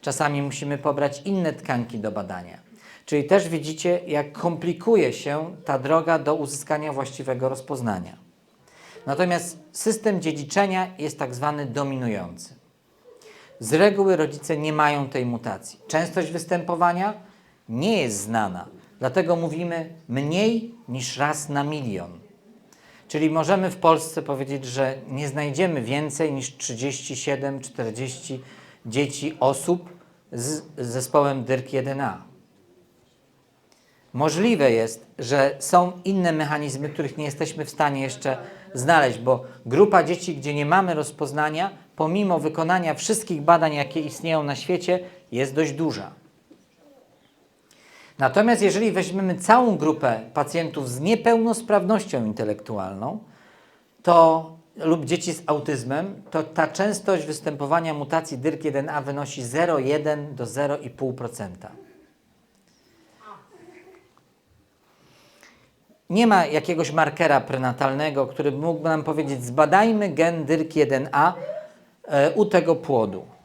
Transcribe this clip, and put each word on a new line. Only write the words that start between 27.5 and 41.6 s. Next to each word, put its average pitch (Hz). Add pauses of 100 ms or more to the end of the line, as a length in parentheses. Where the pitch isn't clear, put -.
czterdzieści 127 (460)
dzieci, 139
osób 139 (440)
z 151 (160)
zespołem 131
dirk 131
jeden 135
A. 98 (1800)
Możliwe 156
jest, 113 (120)
że 139
są 180 (120)
inne 185
mechanizmy, 147
których 147
nie 151
jesteśmy 147
w 139
stanie 143
jeszcze 131 (380)
znaleźć, 131
bo 123 (220)
grupa 185
dzieci, 170
gdzie 143
nie 147
mamy 180
rozpoznania, 151 (260)